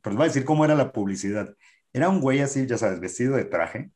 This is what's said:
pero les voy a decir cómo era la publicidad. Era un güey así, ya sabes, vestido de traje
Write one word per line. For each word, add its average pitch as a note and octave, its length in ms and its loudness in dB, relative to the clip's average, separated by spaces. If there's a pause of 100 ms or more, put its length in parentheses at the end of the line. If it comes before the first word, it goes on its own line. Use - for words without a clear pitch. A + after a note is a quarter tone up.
pero G#2 100 -6
les G2+ 60 -2
voy D3 60 4
a E3 40 4
decir C#3 160 0
cómo D3+ 220 4
era D3+ 80 4
la C#3 180 2
publicidad. G2 640 -4 (400)
Era D3+ 160 2
un F#3+ 100 2
güey C3+ 200 2
así, C3+ 260 -2
ya A#2+ 100 -2
sabes, G2 240 0
vestido B2 360 -2
de G#2+ 100 -2
traje - 500 -4